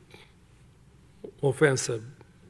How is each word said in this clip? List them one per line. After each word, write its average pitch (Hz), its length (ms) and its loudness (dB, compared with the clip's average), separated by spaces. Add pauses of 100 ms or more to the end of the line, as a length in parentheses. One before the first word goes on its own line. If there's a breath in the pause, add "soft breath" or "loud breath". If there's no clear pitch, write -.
(1400 soft breath)
ofensă 131 600 2 (500)